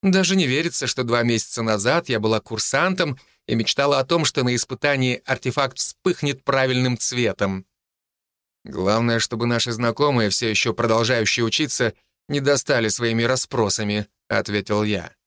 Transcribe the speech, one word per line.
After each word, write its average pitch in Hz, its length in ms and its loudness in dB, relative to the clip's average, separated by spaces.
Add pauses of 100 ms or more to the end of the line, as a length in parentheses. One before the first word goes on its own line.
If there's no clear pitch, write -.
Даже 190 340 4
не 175 120 4
верится, 143 400 -2
что 131 160 -2
два 120 200 2
месяца 117 380 0
назад 113 480 0
я 113 100 0
была 110 200 0
курсантом, 151 800 -2 (300)
и 120 60 0
мечтала 139 420 0
о 131 80 0
том, 165 200 2
что 135 180 0
на 123 120 2
испытании 127 720 0
артефакт 131 540 -2
вспыхнет - 640 -2
правильным 127 560 0
цветом. 98 640 -2 (960)
"Главное, 110 540 0
чтобы 113 300 -2
наши 120 240 0
знакомые, 117 580 2
все 110 220 -2
ещё 107 200 0
продолжающие 113 720 2
учиться, 117 520 -2 (320)
не 143 140 -2
достали 131 480 2
своими 113 340 0
расспросами", 107 800 0 (220)
ответил 104 560 0
я. 95 320 -4 (120)